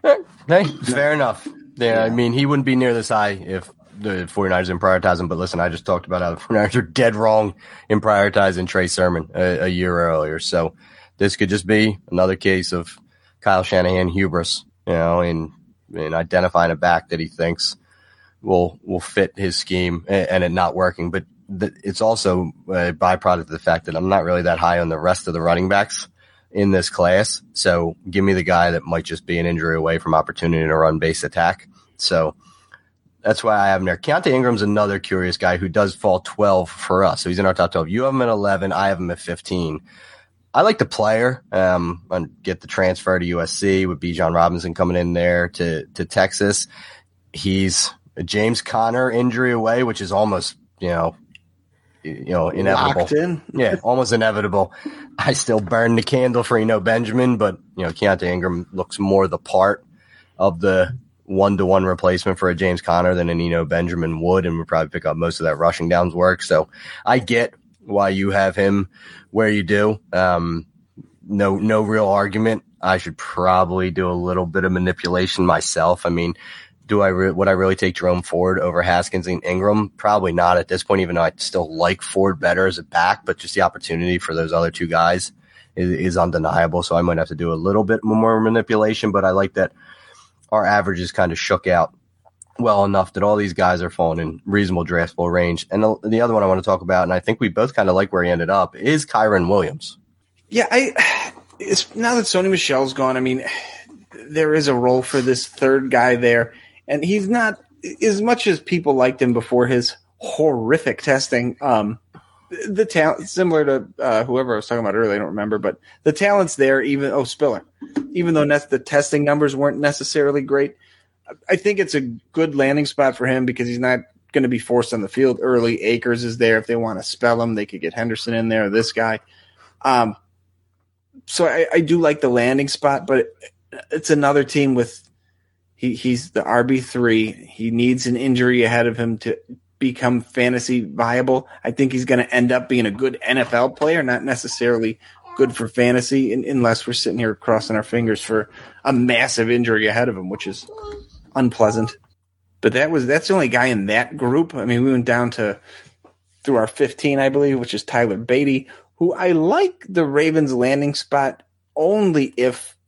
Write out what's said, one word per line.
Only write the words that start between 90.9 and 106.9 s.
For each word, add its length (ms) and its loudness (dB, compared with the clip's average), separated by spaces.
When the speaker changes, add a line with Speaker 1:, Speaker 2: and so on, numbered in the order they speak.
Speaker 1:
kinda 200 0
shook 320 -2
out 280 2
well 240 4
enough 300 0
that 100 -2
all 140 4
these 160 -2
guys 280 2
are 80 -4
falling 300 -2
in 260 -8
reasonable 400 0
draftable 460 -2
range. 400 0
And 100 0
the, 220 2
the 160 0
other 140 2
one 100 2
I 40 2
wanna 140 2
talk 200 0
about, 220 0
and 100 0
I 80 0
think 180 -2
we 80 0
both 260 -2
kinda 200 2
like 180 0
where 100 0
he 80 0
ended 200 0
up, 260 0
is 300 0
Kyren 440 2
Williams. 480 -2
Speaker 2:
Yeah, 200 0
I, 600 0
it's, 380 -4
now 200 0
that 100 0
Sony 260 0
Michel's 420 0
gone, 220 0
I 60 -2
mean, 240 -2
there 260 0
is 140 2
a 80 4
role 260 4
for 200 0
this 260 0
third 420 2
guy 280 4
there, 360 2
and 160 -2